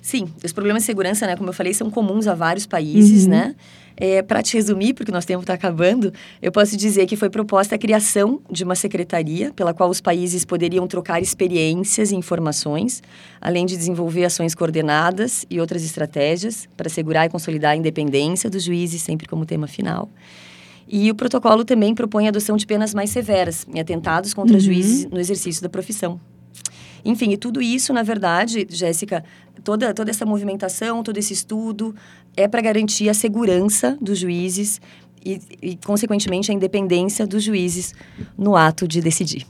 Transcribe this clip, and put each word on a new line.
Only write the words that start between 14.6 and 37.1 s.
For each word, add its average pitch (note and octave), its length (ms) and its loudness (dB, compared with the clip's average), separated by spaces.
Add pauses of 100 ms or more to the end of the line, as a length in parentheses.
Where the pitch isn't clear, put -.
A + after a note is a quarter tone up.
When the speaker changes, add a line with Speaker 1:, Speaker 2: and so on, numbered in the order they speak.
Speaker 1:
e F3 120 -4
outras E3 240 -2
estratégias D#3+ 840 -2 (100)
pra D3+ 120 -8
assegurar D#3+ 380 0
e - 20 0
consolidar D#3 440 -2
a D3+ 40 2
independência D#3 760 0
dos F#3 140 -4
juízes, F3 380 -2
sempre D#3+ 260 -6
como D#3+ 180 -4
tema D#3 220 -4
final. - 400 -6 (800)
E G#3 220 2
o A3 40 0
protocolo A3+ 500 2
também A3 300 4
propõe G#3+ 320 0
a G#3+ 40 2
adoção G#3 260 0
de G#3 100 -2
penas G#3+ 280 0
mais G3+ 160 -2
severas G3 640 0
em - 60 -6
atentados E3 560 -2
contra G#3 200 6
Speaker 2:
Uhum. G3 60 8
Speaker 1:
juízes G3 480 4
no F3+ 120 -4
exercício F3 420 -4
da F3 60 -6
profissão. F#3 500 -6 (840)
Enfim, G#3+ 280 0
e F#3+ 40 0
tudo A#3+ 240 -4
isso, B3 320 0
na A#3 120 0
verdade, G#3 680 0
Jéssica, E3+ 540 -4 (400)
toda, G#3+ 280 0
toda G#3+ 180 -4
essa G#3+ 140 -4
movimentação, G#3 800 -4
todo G#3+ 160 -6
esse G3+ 140 -4
estudo A3 600 -6 (440)
é G3 100 4
pra A#3 140 0
garantir G#3+ 480 0
a G#3 60 4
segurança G#3 840 2
dos G3+ 200 -2
juízes F#3 600 -4 (440)
e, F#3+ 160 -6 (200)
e, F3+ 240 -8
consequentemente, G#3 680 -2
a - 20 2
independência F#3+ 720 0